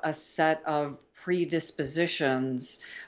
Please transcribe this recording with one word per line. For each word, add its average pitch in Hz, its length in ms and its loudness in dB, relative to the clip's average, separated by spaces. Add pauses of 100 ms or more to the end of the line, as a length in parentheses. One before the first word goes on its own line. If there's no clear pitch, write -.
a 156 100 0
set 156 520 2
of 147 380 0 (100)
predispositions, 151 1700 0 (280)